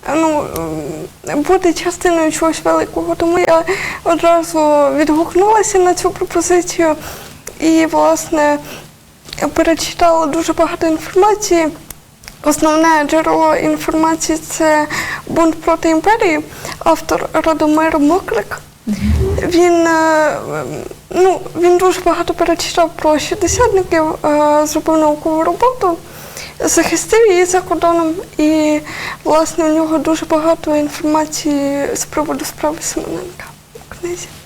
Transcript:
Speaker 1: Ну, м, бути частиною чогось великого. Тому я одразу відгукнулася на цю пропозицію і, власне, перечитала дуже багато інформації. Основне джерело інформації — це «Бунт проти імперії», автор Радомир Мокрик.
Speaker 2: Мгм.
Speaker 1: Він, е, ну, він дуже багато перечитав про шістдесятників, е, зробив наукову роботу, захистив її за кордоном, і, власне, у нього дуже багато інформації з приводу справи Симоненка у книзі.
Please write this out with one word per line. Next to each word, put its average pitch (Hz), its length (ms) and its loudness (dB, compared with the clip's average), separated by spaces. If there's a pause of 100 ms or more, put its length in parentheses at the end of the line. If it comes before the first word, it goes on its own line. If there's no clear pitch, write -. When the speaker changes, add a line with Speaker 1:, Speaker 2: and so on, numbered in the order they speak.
(140)
Speaker 1:
Ну, 311 280 0 (840)
м, 285 140 -2
бути 370 300 2
частиною 330 600 0
чогось 320 320 -2
великого. 330 500 -2
Тому 339 240 0
я 330 240 2 (420)
одразу 339 540 2 (380)
відгукнулася 349 840 2
на 359 160 4
цю 349 160 -2
пропозицію 339 880 0 (640)
і, 320 260 4
власне, 302 720 2 (960)
перечитала 330 720 2
дуже 320 260 -2
багато 339 340 0
інформації. 349 840 2 (760)
Основне 311 460 2 (220)
джерело 320 460 2
інформації — 320 840 -2 (120)
це 302 360 2 (400)
«Бунт 330 360 0
проти 330 280 0
імперії», 339 500 2 (380)
автор - 540 0
Радомир 311 680 2
Мокрик. 302 640 0 (260)
Speaker 2:
Мгм. 208 100 -2 (460)
Speaker 1:
Він, 339 440 4
е, 320 500 2 (760)
ну, 370 300 2 (160)
він 349 220 4
дуже 359 220 2
багато 339 340 0
перечитав - 640 0
про 302 220 2
шістдесятників, 359 840 0 (200)
е, 302 420 4
зробив 320 320 0
наукову 311 460 0
роботу, 381 520 0 (640)
захистив - 680 2
її 359 140 4
за 359 160 0
кордоном, 339 520 0 (260)
і, 302 420 2 (440)
власне, 311 400 0
у 311 100 2
нього 320 240 0
дуже 320 280 -2
багато 330 500 0
інформації 294 1160 -2
з - 100 -6
приводу 302 400 -6
справи 302 360 -6
Симоненка 359 640 -10 (300)
у - 40 -20 (220)
книзі. 349 260 -8 (200)